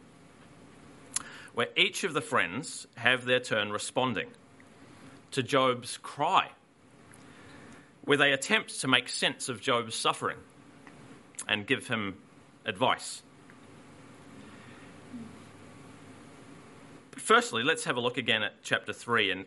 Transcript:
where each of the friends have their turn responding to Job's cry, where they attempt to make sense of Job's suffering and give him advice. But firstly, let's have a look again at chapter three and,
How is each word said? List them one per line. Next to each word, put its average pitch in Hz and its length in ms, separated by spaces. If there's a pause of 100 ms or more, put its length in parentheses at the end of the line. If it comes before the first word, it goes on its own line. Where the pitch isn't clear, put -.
(1500)
where 117 220
each 190 280
of 170 100
the 147 80
friends 107 760
have 123 300
their 123 140
turn 104 320
responding 110 560 (1040)
to 131 120
Job's 127 540
cry, 151 520 (1600)
where 139 120
they 143 160
attempt - 480
to 143 60
make 127 200
sense - 420
of 110 120
Job's 117 340
suffering 101 420 (1120)
and 104 180
give 123 220
him 104 280 (500)
advice. 107 580 (4000)
But - 100
firstly, 220 420
let's 156 220
have 151 100
a 123 60
look 123 160
again 113 260
at - 200
chapter 110 300
three 113 380
and, 92 160